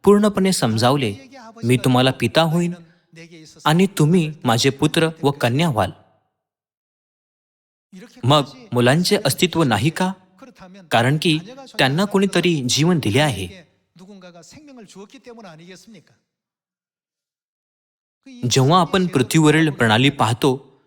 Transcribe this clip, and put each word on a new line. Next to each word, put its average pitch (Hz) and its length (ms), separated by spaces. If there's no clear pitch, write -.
पूर्णपणे 202 480
समजावले, 123 600
"मी 123 200
तुम्हाला 127 260
पिता 123 220
होईन 175 320
आणि 170 220
तुम्ही 156 340
माझे 120 260
पुत्र 151 380
व 143 80
कन्या 139 380
व्हाल." 104 220
मग 143 180
मुलांचे 139 520
अस्तित्व 165 380
नाही 127 280
का? 185 220
कारण 127 320
की 156 160
त्यांना 147 260
कोणीतरी 180 640
जीवन 156 340
दिले 110 180
आहे. 113 260
जेव्हा 139 300
आपण 185 260
पृथ्वीवरील 151 640
प्रणाली 120 400
पाहतो 127 760